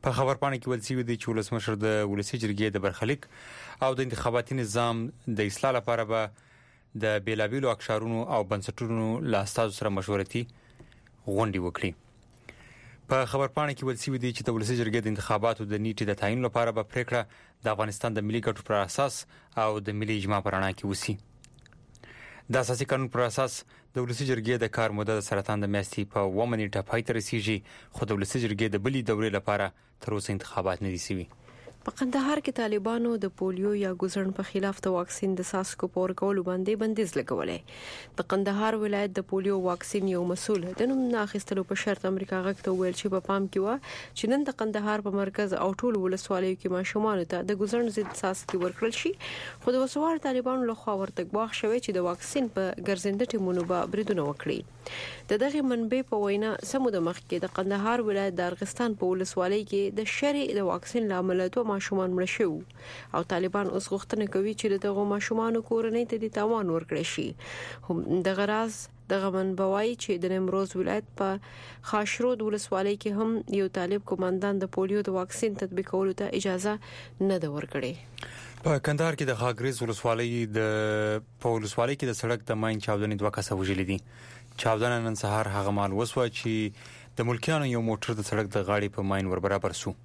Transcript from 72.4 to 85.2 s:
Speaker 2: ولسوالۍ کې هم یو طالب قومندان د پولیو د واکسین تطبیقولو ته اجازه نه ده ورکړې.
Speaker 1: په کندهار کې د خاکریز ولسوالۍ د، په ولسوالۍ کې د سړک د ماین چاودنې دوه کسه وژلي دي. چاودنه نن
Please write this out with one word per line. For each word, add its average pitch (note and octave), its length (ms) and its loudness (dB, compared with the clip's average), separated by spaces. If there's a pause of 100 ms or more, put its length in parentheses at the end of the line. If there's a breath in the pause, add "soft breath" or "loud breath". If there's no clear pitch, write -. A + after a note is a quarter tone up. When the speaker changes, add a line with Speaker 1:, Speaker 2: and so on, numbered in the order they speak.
Speaker 2:
ولسوالۍ G3+ 540 0
کې G#3+ 180 -2
هم A3 400 0
یو F#3+ 80 2 (120)
طالب G3 340 0
قومندان F#3 500 2
د F#3+ 140 -6
پولیو G3 320 2
د F#3+ 100 0
واکسین G3 460 -2
تطبیقولو F#3+ 580 0
ته G3+ 160 -4
اجازه G3 380 0 (420 loud breath)
نه F#3+ 240 4
ده D3+ 140 -2
ورکړې. C#3 360 -4 (720 loud breath)
Speaker 1:
په D3+ 240 4
کندهار D3+ 320 2
کې D3+ 140 2
د A2 100 -2
خاکریز B2 400 0
ولسوالۍ A#2 480 2 (260)
د، - 20 4 (840)
په A#2+ 160 4
ولسوالۍ A#2 400 0
کې C#3+ 140 0
د - 100 -6
سړک A#2 260 -2
د A2 140 2
ماین A2 240 0
چاودنې G#2+ 340 0
دوه G#2 160 0
کسه G2 240 -2
وژلي F#2+ 300 0
دي. F#2+ 80 0 (580 loud breath)
چاودنه A#2 480 4
نن A2 160 -2